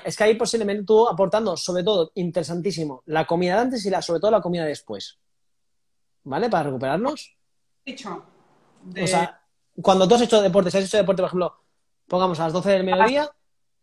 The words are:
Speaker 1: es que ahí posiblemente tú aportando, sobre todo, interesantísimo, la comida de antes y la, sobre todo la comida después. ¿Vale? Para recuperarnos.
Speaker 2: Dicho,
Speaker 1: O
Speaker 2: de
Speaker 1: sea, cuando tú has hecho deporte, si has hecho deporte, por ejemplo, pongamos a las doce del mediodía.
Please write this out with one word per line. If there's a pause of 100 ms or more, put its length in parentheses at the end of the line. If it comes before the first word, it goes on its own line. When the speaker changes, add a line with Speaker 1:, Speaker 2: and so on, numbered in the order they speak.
Speaker 1:
es
que
ahí
posiblemente
tú
aportando,
sobre
todo,
interesantísimo,
la
comida
de
antes
y
la,
sobre
todo
la
comida
después. (1040)
¿Vale?
Para
recuperarnos. (500)
Speaker 2:
Dicho, (800)
Speaker 1:
O
Speaker 2:
de
Speaker 1:
sea, (400)
cuando
tú
has
hecho
deporte,
si
has
hecho
deporte,
por
ejemplo, (540)
pongamos
a
las
doce
del
mediodía. (540)